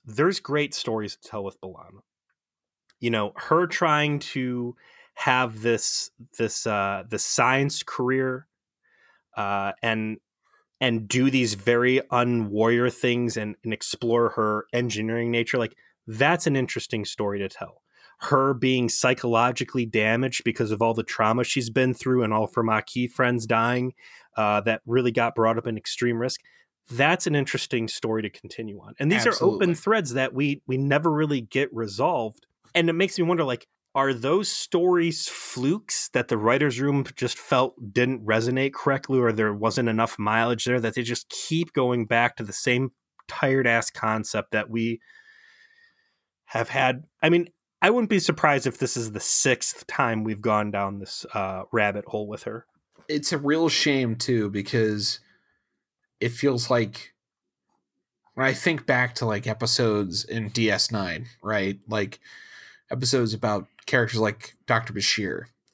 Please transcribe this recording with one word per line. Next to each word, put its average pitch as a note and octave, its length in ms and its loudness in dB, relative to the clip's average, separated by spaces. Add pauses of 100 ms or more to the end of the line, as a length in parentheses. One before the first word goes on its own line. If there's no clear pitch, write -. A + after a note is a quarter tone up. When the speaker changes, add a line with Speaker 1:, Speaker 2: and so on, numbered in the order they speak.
Speaker 1:
there's D3 340 0
great D3 360 -2
stories A2 420 -4
to - 120 -20
tell G#2+ 140 -8
with G2 200 -10
B'Elanna. F2+ 380 -18 (1000)
You A#2+ 100 0
know, G#2+ 240 0
her E3+ 320 2
trying D3 540 2
to B2 560 -6 (380)
have B2+ 480 0
this, - 500 0 (260)
this, - 300 -4
uh, G2 420 -2
this G#2+ 140 -4
science C3+ 580 0
career, C3 640 -2 (880)
uh, G2+ 360 -2 (100)
and, A2 360 -2 (640)
and A#2 280 0
do B2+ 200 4
these B2 260 2
very A#2+ 460 4 (100)
un-warrior A#2+ 800 2
things A#2+ 460 0
and, G#2+ 280 -6
and A2+ 80 -2
explore A#2 580 0
her G#2+ 420 0
engineering A#2 600 -2
nature. A#2 260 0
Like, A2+ 160 -2 (320)
that's C#3 400 2
an D3 80 2
interesting A#2+ 500 -2
story G2+ 360 -4
to G2 80 -4
tell. - 340 -14 (380)
Her C3+ 340 2
being B2+ 340 2
psychologically A#2+ 960 0
damaged A2+ 600 0
because A2 260 0
of G#2 100 -2
all A2+ 140 2
the A2 80 -2
trauma A2+ 400 2
she's B2 280 -2
been B2+ 240 2
through B2+ 280 0
and G#2+ 100 0
all A2 120 2
of - 100 -8
her A#2+ 80 2
Maquis A2+ 500 -2
friends B2 340 0
dying, A#2+ 480 0 (420)
uh, G#2 240 2
that A2 260 0
really B2 240 2
got A#2 240 0
brought A2+ 240 2
up - 80 -6
in A2+ 100 -4
Extreme A#2 420 -2
Risk. B2+ 220 -4 (480)
That's D3 380 0
an D#3+ 80 0
interesting B2+ 540 -2
story A2 340 -4
to G#2+ 80 -6
continue G#2+ 500 -12
on. - 200 -20
And C#3+ 100 2
these G#3+ 160 2
are A#3 40 4
open F#3+ 400 2
Speaker 2:
Absolutely. E3 40 0
Speaker 1:
threads F#3 400 0
that C3 180 0
we, C#3 360 -2
we C3 80 0
never D3+ 340 2
really D3 300 0
get C3+ 340 -2
resolved. A2+ 720 -2 (280)
And E3+ 140 4
it E3 60 2
makes F#3+ 240 0
me F3 60 2
wonder, E3 200 2
like, B2 220 -2 (280)
are C3+ 200 2
those D3+ 340 0
stories F3 800 0
flukes - 840 -2
that B2 180 -2
the A2+ 100 0
writer's B2 420 2
room C#3+ 240 2 (120)
just - 200 -4
felt B2+ 560 -2
didn't B2 320 0
resonate B2 480 0
correctly, C3+ 460 0
or A#2+ 140 4
there G#2+ 200 2
wasn't A2 380 0
enough A2+ 280 0
mileage A2+ 460 2
there, B2 160 2
that B2 140 -2
they C3 80 -2
just A#2 260 -6
keep - 460 -4
going B2 320 2
back A#2 300 2
to A#2+ 80 -8
the G2+ 80 -10
same B2 400 0 (360)
tired-ass B2+ 640 2
concept A2 600 -4
that G#2+ 180 -2
we A2+ 300 -4 (1500)
have A2+ 240 -4
had? C3 340 0 (180)
I D#3 60 4
mean, E3+ 200 4 (340)
I F#3+ 80 8
wouldn't A3+ 180 2
be G3+ 120 4
surprised D3+ 460 2
if B2+ 120 -2
this - 180 -2
is A2+ 160 -4
the G2+ 80 -8
sixth - 640 0
time A2+ 380 0
we've G#2+ 160 -4
gone G#2+ 300 2
down G2+ 280 -4
this, - 360 -12
uh, F#2+ 380 -4
rabbit G#2 340 0
hole G#2+ 200 -6
with G#2 180 -12
her. A2+ 200 -10 (420)
Speaker 2:
It's D3 260 -2
a D#3 60 -2
real D#3 300 2
shame, C3 480 2
too, A#2 320 0
because G#2 720 -2 (1000)
it A#2 100 0
feels A#2+ 400 0
like A#2 420 -2 (1200)
when C3 140 -2
I C3 80 2
think D#3+ 320 -2
back B2 300 0
to, B2 100 -2
like, G#2 200 -2
episodes G#2+ 760 0
in A2 240 -6
D A2 220 2
S F#2+ 200 0
nine, G2 360 -4 (160)
right? G2 440 -2
Like, G#2+ 320 -4 (680)
episodes A#2+ 460 0
about G#2 320 -2 (200)
characters A#2 340 0
like G#2+ 320 -2 (140)
Doctor A#2 260 0
Bashir G2 520 -2 (300)